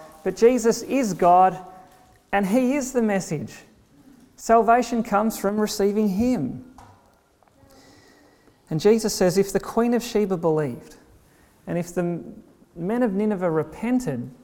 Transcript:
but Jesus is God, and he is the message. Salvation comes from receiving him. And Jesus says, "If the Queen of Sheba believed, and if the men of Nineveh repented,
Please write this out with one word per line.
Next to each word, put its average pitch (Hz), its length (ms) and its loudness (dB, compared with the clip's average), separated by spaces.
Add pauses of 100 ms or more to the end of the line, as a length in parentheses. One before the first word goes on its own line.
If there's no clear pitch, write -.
(240)
but 185 100 -2
Jesus 233 480 4
is 226 300 -2
God, 180 460 4 (760)
and 202 140 2
he 247 280 2
is 262 180 -4
the 247 100 0
message. 180 500 -2 (840)
Salvation 233 680 2
comes 220 360 0
from 202 220 -2
receiving 208 480 0
him. 196 560 -2 (2000)
And 156 100 -2
Jesus 220 320 2
says, 180 240 2
"If 196 160 0
the 196 80 0
Queen 240 320 -2
of 233 100 0
Sheba 202 360 -2
believed, 156 580 -2 (720)
and 170 100 -6
if 170 180 -6
the 175 280 -4 (520)
men 202 280 -4
of 220 100 0
Nineveh 190 380 -2
repented, 160 800 -4 (140)